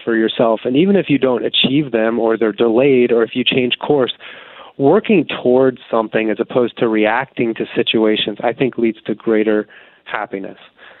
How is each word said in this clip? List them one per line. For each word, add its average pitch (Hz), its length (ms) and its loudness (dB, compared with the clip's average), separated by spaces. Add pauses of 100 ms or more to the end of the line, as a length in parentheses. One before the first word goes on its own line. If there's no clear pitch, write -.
for 113 140 0
yourself. 110 480 0
And 127 100 -2
even 190 220 4
if 170 120 0
you 139 80 2
don't 123 280 0
achieve 131 480 0
them 113 260 0
or 113 180 0
they're 110 140 0
delayed 123 600 2
or 113 100 2
if 110 100 -2
you 127 120 -4
change 123 340 -2
course, 135 340 0 (640)
working 170 480 4 (160)
towards 127 360 2 (120)
something 110 400 -2
as 104 100 -2
opposed 117 400 -2
to 120 100 0
reacting 113 680 -2
to 113 180 -6
situations, 110 680 0
I 120 80 0
think 120 260 -4
leads 117 260 -2
to 110 120 -6
greater 107 520 0 (360)
happiness. 98 540 -8 (420)